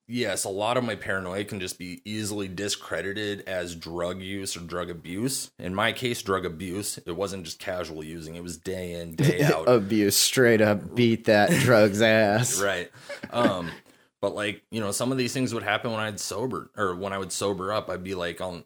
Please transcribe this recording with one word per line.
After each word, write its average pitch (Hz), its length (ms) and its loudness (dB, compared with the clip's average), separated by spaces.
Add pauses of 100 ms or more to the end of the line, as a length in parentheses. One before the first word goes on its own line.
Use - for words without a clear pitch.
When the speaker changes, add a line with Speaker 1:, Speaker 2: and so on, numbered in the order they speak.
(100)
Speaker 1:
yes, 113 340 -2
a 110 60 -4
lot 104 260 0
of 123 80 -4
my 110 120 -2
paranoia 95 480 -4
can 104 160 -8
just 92 180 -8
be 90 260 -12
easily 104 440 -4
discredited 98 1000 -4
as 87 280 -4
drug 87 460 -6
use 95 360 -6
or 85 40 -12
drug 87 300 -6
abuse. 90 680 -6
In 90 160 -6
my 110 180 2
case, 120 300 -4
drug 95 220 0
abuse. 90 640 -6
It 90 100 -6
wasn't 95 280 -6
just 78 140 -12
casual 80 460 -6
using. 80 300 -10
It 87 80 -12
was 87 160 -8
day 92 420 -6
in, 85 160 -10
day 90 260 4
Speaker 2:
<laughs> - 20 6
Speaker 1:
out. - 240 4
Speaker 2:
Abuse, 104 480 4
straight 117 440 6
up 104 340 2
beat 117 320 4
that 104 240 8
Speaker 1:
<laughs> 165 100 4
Speaker 2:
drug's 110 420 6
ass. 110 580 4
Speaker 1:
Right. 95 300 -2 (400)
Um, 95 400 0 (500)
but, 98 140 -2
like, 104 360 -4
you 113 100 -4
know, 101 120 -2
some 123 200 -2
of 131 60 0
these 123 140 0
things 127 220 -2
would 113 80 -4
happen 107 300 0
when 110 80 -4
I'd 107 200 -4
sober, 101 560 -6
or 98 180 0
when 95 180 -4
I 98 60 -4
would 95 140 -6
sober 98 400 -2
up. 107 160 -2
I'd 90 160 -6
be, 95 100 -6
like, 87 260 -6
on 90 260 -8